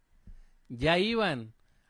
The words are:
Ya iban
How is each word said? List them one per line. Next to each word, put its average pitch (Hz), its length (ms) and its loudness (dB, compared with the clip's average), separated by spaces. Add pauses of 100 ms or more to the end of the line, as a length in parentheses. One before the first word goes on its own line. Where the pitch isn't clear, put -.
(680)
Ya 147 300 2
iban 185 540 0 (380)